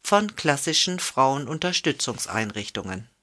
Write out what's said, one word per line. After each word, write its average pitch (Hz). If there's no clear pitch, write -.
von 208
klassischen 160
Frauenunterstützungseinrichtungen. 120